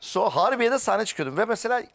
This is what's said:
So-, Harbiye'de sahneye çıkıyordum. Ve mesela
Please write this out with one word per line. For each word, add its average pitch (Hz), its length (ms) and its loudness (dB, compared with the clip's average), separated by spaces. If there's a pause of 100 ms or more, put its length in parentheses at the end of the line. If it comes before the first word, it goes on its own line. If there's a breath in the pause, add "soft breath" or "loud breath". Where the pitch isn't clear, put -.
So-, - 300 0
Harbiye'de 233 480 2
sahneye 208 260 0
çıkıyordum. 139 340 -6
Ve 214 60 2
mesela 233 380 -2 (120)